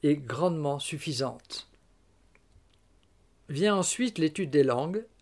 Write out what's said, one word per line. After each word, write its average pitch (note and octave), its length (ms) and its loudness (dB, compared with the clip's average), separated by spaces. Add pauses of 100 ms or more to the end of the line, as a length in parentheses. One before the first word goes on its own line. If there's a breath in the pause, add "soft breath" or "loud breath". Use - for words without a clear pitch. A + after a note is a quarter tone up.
est D3 140 4
grandement C#3+ 600 -2
suffisante. C3+ 880 -6 (1800)
Vient F#3+ 260 2
ensuite G#3 440 0
l'étude D#3 320 0
des C#3+ 140 6
langues, D3+ 400 0 (180)